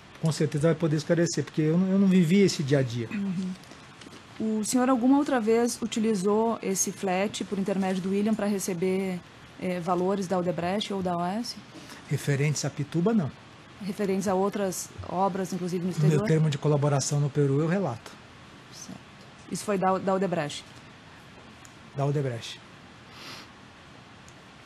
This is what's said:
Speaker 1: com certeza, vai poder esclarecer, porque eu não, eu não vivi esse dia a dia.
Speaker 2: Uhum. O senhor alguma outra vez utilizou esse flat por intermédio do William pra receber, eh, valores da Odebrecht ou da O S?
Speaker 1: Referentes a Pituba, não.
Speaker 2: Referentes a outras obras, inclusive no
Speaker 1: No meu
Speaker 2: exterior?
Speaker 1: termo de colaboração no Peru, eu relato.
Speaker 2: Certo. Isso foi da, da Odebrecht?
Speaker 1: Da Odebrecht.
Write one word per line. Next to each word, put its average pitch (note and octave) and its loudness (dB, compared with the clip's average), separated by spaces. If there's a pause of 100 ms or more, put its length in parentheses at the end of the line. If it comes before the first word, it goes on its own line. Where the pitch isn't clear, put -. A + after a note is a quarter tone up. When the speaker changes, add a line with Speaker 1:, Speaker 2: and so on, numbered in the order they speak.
(220)
Speaker 1:
com D#3+ 2
certeza, D3+ 2
vai E3 4
poder D#3+ 0
esclarecer, D3 0
porque - -4
eu D#3 4
não, F#3 4
eu F#3+ 4
não G3+ 6
vivi F#3 6
esse F3 4
dia C#3 4
a C3+ 4
dia. A#2+ -4
Speaker 2:
Uhum. G3 -6
O G#3+ -2
senhor B3 2
alguma C4 6
outra D4 2
vez A3+ 2
utilizou A3 2
esse F#3+ -2
flat G3 -2
por F#3+ -6
intermédio F#3+ 0
do F3+ -4
William G3+ 2
pra G#3+ -2
receber, F#3+ -2 (400)
eh, F3+ -4
valores F3+ 0
da F#3 0
Odebrecht F3+ -2
ou G3 -4
da F#3 -2
O E3+ -2
S? G3+ -4 (520)
Speaker 1:
Referentes C#3+ 0
a C#3+ -2
Pituba, E3+ 0
não. F3 2 (520)
Speaker 2:
Referentes G3 -2
a G3+ 0
outras G3 -2 (180)
obras, F#3+ -2
inclusive F3 -4
no F3+ -2
Speaker 1:
No E3 -8
meu D3+ 4
Speaker 2:
exterior? D3 4
Speaker 1:
termo D#3 4
de C#3 -2
colaboração C#3+ 2
no C#3+ 2
Peru, C#3 2
eu D#3+ 0
relato. E3 -2 (600)
Speaker 2:
Certo. - -16 (540)
Isso F#3 -6
foi G3+ -2
da, F#3+ 2
da F#3+ 0
Odebrecht? E3+ -2 (1300)
Speaker 1:
Da C#3 -2
Odebrecht. C3+ -4 (2000)